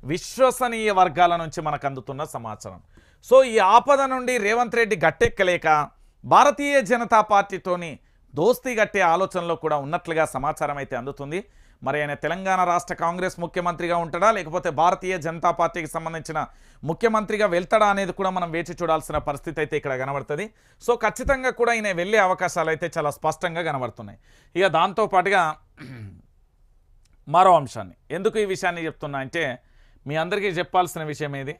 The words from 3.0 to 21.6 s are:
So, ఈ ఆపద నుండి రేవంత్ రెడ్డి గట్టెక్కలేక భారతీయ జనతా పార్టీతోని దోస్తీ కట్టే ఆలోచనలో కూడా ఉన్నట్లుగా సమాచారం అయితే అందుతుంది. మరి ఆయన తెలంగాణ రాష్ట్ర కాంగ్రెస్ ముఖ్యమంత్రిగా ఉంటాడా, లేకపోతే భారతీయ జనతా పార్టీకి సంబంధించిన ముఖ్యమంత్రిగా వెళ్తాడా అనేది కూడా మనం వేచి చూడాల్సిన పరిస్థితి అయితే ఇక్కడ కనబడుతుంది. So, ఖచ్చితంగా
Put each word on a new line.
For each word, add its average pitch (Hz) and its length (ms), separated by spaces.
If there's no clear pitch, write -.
So, 247 80
ఈ - 20
ఆపద 254 260
నుండి 254 200
రేవంత్ 233 320
రెడ్డి 220 260
గట్టెక్కలేక 180 640
భారతీయ 277 520
జనతా 233 300
పార్టీతోని 185 600
దోస్తీ 240 440
కట్టే 202 220
ఆలోచనలో 175 420
కూడా 151 200
ఉన్నట్లుగా 160 400
సమాచారం 143 480
అయితే 135 180
అందుతుంది. 139 380
మరి 139 140
ఆయన 147 140
తెలంగాణ 185 360
రాష్ట్ర 175 300
కాంగ్రెస్ 175 400
ముఖ్యమంత్రిగా 175 640
ఉంటాడా, 170 320
లేకపోతే 175 320
భారతీయ 185 340
జనతా 165 320
పార్టీకి 165 360
సంబంధించిన 160 440
ముఖ్యమంత్రిగా 214 720
వెళ్తాడా 208 400
అనేది 190 240
కూడా 190 180
మనం 175 200
వేచి 165 240
చూడాల్సిన 160 380
పరిస్థితి 143 340
అయితే 151 180
ఇక్కడ 135 220
కనబడుతుంది. 143 440
So, 233 100
ఖచ్చితంగా 254 560